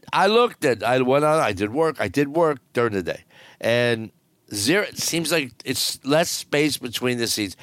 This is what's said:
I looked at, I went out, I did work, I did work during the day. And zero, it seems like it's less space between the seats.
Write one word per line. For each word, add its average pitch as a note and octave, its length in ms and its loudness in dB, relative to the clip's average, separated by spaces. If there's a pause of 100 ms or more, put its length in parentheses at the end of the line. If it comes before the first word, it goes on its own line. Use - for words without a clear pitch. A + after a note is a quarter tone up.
(140)
I F3 140 4
looked A#3 360 2
at, A2+ 200 0
I B2+ 180 2
went C3+ 240 4
out, D#3 140 4
I A#2+ 120 0
did G#2 220 -2
work, D#3 260 0
I G#2+ 80 -2
did C#3+ 220 0
work D#3 300 0 (140)
during A#2+ 200 0
the F#2+ 100 -2
day. D#2+ 200 -8 (360)
And A#2 520 0 (420)
zero, C3+ 300 0
it C#3 160 -10
seems D#3+ 320 -4
like C#3+ 200 -2 (140)
it's - 380 -4
less D#3 260 2
space D3 480 -2
between B2 400 -4
the A#2 100 -2
seats. G2+ 360 -4